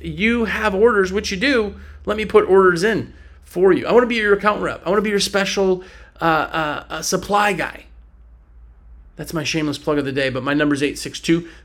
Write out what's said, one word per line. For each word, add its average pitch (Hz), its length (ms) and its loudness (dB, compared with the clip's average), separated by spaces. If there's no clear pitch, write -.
you 214 460 -2
have 214 280 -2
orders, 196 380 2
which 208 180 -4
you 196 60 -4
do, 220 400 0
let 214 100 -2
me 214 80 -4
put 208 240 4
orders 185 340 6
in 190 300 0
for 185 280 2
you. 139 140 0
I 170 60 0
wanna 240 140 6
be 233 100 -2
your 208 160 2
account 196 300 2
rep. 139 220 -6
I - 40 -4
wanna 202 140 2
be 214 80 -2
your 202 100 0
special, 190 640 0
uh, 165 40 -2
uh, 156 680 -2
uh, 160 120 -10
supply 202 500 0
guy. 151 320 -8
That's 156 180 -14
my 156 120 -4
shameless 151 340 -4
plug 151 200 -2
of 139 60 -2
the 135 60 -6
day, 131 180 -2
but 127 140 -4
my 139 120 -2
number's 147 280 0
eight 143 160 -4
six - 220 -12
two, 165 260 0